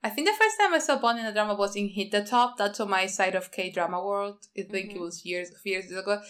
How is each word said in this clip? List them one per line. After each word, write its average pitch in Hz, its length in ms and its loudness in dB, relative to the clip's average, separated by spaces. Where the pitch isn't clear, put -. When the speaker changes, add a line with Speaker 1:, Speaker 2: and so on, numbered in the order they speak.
Speaker 1:
I 220 60 0
think 285 160 0
the 415 80 4
first 427 240 4
time 392 160 6
I 311 60 4
saw 285 180 2
Bond 233 220 2
in 226 60 -4
a 214 60 -4
drama 208 220 2
was 202 220 0
in 202 100 0
Hit 196 240 -4
the 208 140 2
Top. 247 340 2
That's 202 220 -2
on 208 100 -2
my 190 160 2
side 190 300 0
of 180 160 -4
K-drama 180 520 -4
world. 202 440 -4
I 196 40 -6
think 196 280 -6
it 202 40 -16
Speaker 2:
Mm-hmm. 180 60 -8
Speaker 1:
was 175 240 -10
years, 175 280 -6
a - 80 -20
few 196 140 -4
years 185 180 -6
ago. 190 380 -2